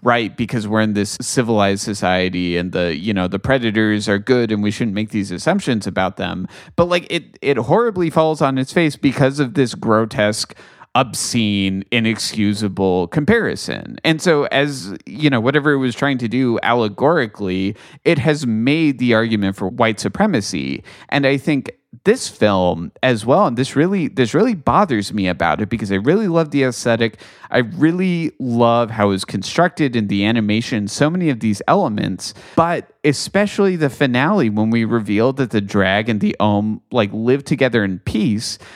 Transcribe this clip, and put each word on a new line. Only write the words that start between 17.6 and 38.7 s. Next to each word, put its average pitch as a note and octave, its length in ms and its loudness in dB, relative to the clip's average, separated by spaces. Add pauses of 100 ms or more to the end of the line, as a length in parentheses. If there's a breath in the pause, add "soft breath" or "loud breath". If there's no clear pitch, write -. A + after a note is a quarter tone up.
it E3 140 4
has D3+ 280 0
made C3 540 0
the B2 140 2
argument A2 420 0
for F#2+ 140 -6
white A2+ 320 0
supremacy. G2 840 -2 (240 loud breath)
And C#3 180 0
I C#3 120 2
think C#3 340 -2 (340)
this A#3 240 2
film F#2 640 0 (120)
as A#2+ 220 2
well, E3 220 4
and A#2+ 100 -2
this C3 180 -2
really, E3+ 320 0
this B2 260 -2
really A3 220 2
bothers C3+ 580 0
me G2 140 0
about E2+ 340 0
it G#2 80 -4
because G#2+ 220 -4
I G2+ 40 0
really E3+ 340 2
love E3 220 0
the C#3 120 2
aesthetic. A#2 560 -2 (300 loud breath)
I - 100 2
really E3 800 0
love A#2 500 2
how A2 180 0
it G2+ 40 4
was F#2+ 140 -2
constructed C3+ 680 -2
in A2 120 0
the G2 180 0
animation, G#2+ 600 0
so D3 220 0
many F3 200 -2
of A#2 120 -4
these G#2+ 260 -2
elements, G#2+ 680 -2 (220 loud breath)
but E3 380 0 (100)
especially G3 720 0
the D#3 140 0
finale C3 600 2
when G#2+ 200 0
we A2+ 160 2
reveal A2+ 480 0
that C3 180 -4
the G#2+ 100 0
drag G2 460 2
and G#2+ 140 0
the G#2 180 0
Ohm, G#2+ 420 0 (100)
like, A2 200 0
live A#2+ 320 0
together B2 400 0
in F#2+ 160 -2
peace. C#3+ 580 -2 (180 loud breath)